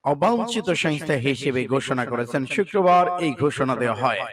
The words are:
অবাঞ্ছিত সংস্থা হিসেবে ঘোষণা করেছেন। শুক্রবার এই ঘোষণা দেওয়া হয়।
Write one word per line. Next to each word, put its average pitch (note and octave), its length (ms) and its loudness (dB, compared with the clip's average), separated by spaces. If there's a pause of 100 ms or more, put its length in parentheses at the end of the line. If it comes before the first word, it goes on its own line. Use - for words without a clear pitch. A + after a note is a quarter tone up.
(120)
অবাঞ্ছিত A3+ 560 0 (160)
সংস্থা D#3 320 0 (120)
হিসেবে C3 380 0
ঘোষণা B2+ 400 -2
করেছেন। A#2+ 400 -2
শুক্রবার F3+ 600 4 (180)
এই D3+ 160 0
ঘোষণা C3+ 360 0
দেওয়া A#2 280 -2
হয়। A2 180 0 (120)